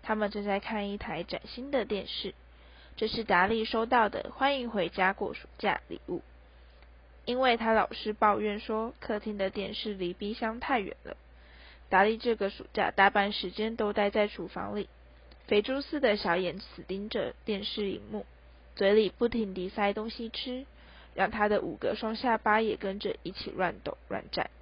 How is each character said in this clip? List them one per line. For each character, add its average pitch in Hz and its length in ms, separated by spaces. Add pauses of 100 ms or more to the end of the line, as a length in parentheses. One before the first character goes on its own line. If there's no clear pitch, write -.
他 220 120
们 208 160
正 208 140
在 202 160
看 208 280
一 202 80
台 170 260
崭 - 240
新 262 220
的 269 140
电 196 240
视， - 260 (640)
这 220 140
是 220 160
达 180 200
利 220 200
收 226 200
到 233 220
的 - 260
“欢 277 240
迎 240 120
回 196 180
家 185 240
过 - 220
暑 - 240
假” - 320
礼 - 180
物。 175 140 (1040)
因 247 160
为 247 160
他 226 160
老 214 180
是 214 220
抱 214 260
怨 208 220
说 226 400
客 208 180
厅 208 180
的 196 120
电 196 240
视 214 200
离 180 200
冰 202 200
箱 233 280
太 262 180
远 196 240
了， - 140 (720)
达 190 160
利 220 120
这 226 200
个 196 120
暑 - 240
假 208 160
大 196 200
半 202 240
时 180 180
间 226 240
都 208 160
待 208 180
在 208 200
厨 175 180
房 196 300
里， 202 100 (580)
肥 208 160
猪 262 200
似 294 180
的 233 160
小 175 220
眼 180 240
死 - 220
盯 202 260
着 165 240 (100)
电 202 220
视 208 240
荧 202 200
幕， 208 160 (520)
嘴 196 160
里 214 160
不 233 180
停 220 260
地 185 140
塞 202 240
东 214 180
西 226 200
吃， 254 360 (500)
让 196 140
他 214 200
的 208 100
五 - 160
个 196 220
双 226 180
下 226 220
巴 214 240
也 220 160
跟 196 200
着 208 260
一 185 100
起 - 180
乱 180 320
抖 - 140 (100)
乱 - 240
颤。 - 180 (120)